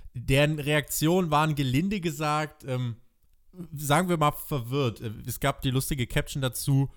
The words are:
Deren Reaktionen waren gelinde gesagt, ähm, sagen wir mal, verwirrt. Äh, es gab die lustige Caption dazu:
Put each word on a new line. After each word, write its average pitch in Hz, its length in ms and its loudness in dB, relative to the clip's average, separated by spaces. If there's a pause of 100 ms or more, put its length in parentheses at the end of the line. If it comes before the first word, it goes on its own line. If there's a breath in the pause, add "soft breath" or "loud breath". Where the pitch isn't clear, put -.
(120)
Deren 139 460 2
Reaktionen 151 720 2
waren 151 240 4
gelinde 143 460 0
gesagt, 151 680 -2
ähm, 127 300 -4 (760)
sagen 151 360 2
wir 175 80 2
mal, 147 160 4
verwirrt. 127 680 -2
Äh, 113 120 -8 (120)
es 117 140 -8
gab - 240 -2
die 135 80 0
lustige 131 380 -2
Caption - 340 -2
dazu: 135 540 0